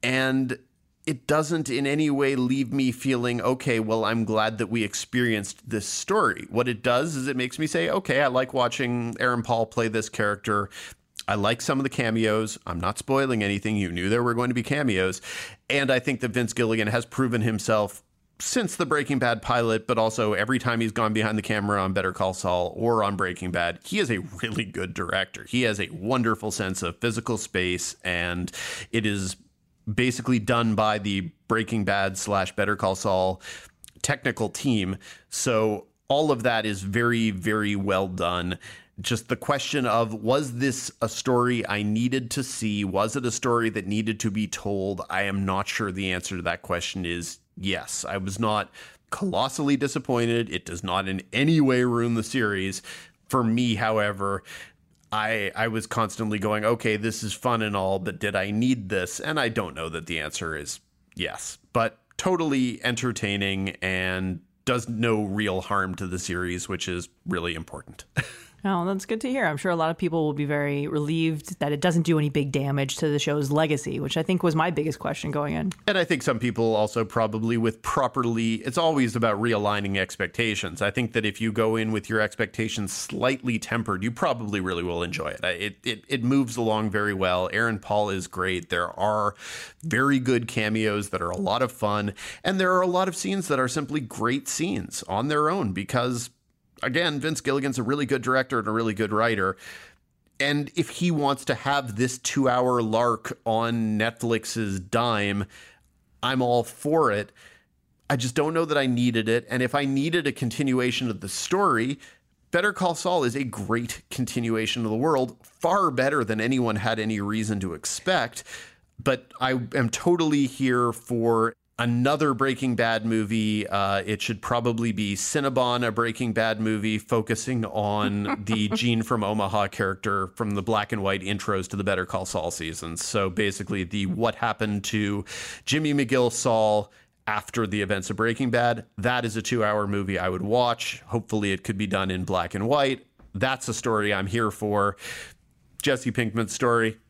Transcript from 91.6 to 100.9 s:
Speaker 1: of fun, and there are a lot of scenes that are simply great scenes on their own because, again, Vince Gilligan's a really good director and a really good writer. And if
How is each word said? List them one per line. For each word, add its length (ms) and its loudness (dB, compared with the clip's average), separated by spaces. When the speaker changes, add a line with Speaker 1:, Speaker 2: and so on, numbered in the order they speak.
Speaker 1:
of 80 0
fun, 440 0
and 160 0
there 140 4
are 100 4
a 60 2
lot 180 2
of 80 -4
scenes 320 -2
that 140 2
are 80 2
simply 320 -2
great 480 -2
scenes 580 -4
on 220 0
their 220 2
own 220 0
because, 580 -2
again, 360 0
Vince 220 -2
Gilligan's 380 0
a 40 0
really 220 0
good 160 0
director 380 2
and 100 -2
a 20 -2
really 220 2
good 180 0
writer. 460 2
And 380 0
if 140 0